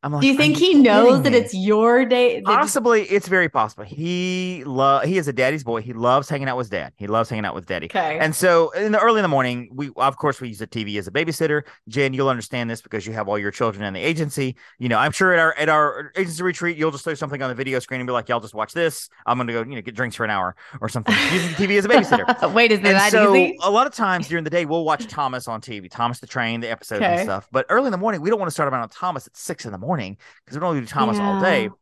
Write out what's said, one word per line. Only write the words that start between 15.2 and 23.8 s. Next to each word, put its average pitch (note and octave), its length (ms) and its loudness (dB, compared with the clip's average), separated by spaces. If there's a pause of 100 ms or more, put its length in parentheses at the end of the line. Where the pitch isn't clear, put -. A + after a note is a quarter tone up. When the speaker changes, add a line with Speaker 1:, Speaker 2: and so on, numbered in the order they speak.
Speaker 1:
at F3 60 4
our, D#3+ 160 4
at D3+ 160 0
our D3 460 0
agency E3+ 260 -4
retreat, E3+ 340 -4
you'll D#3 140 0
just C#3 140 -12
throw D#3+ 100 -4
something C#3 260 -8
on C3 80 -4
the B2+ 60 -6
video C3 240 -4
screen B2+ 220 -8
and B2 60 -8
be B2+ 60 -4
like, A#2+ 160 -2
"Y'all A#2+ 120 0
just G#2+ 120 -16
watch G#2+ 220 -6
this. E3 340 -2 (160)
I'm A#2+ 140 -2
gonna A#2 160 -4
go, A#2 60 -2
you B2 140 -8
know, A#2 60 -10
get A2+ 140 -12
drinks A#2+ 220 -6
for A#2 80 -4
an G#2+ 60 -4
hour F#2 240 -2 (280)
or A2+ 80 -4
something." B2+ 240 -2 (180)
Using E3+ 200 0
the D#3 40 -10
T G3+ 80 0
V G3+ 140 2
as G3 80 0
a - 20 -2
babysitter. A#3 640 2
Speaker 2:
<laughs> - 0 -
Wait, A3+ 200 4
is G3+ 80 2
it F#3 40 -8
Speaker 1:
And G3 120 6
Speaker 2:
that G3+ 140 4
Speaker 1:
so G#3 240 6
Speaker 2:
easy? F3+ 280 4
Speaker 1:
a F#3 80 2
lot A3+ 160 4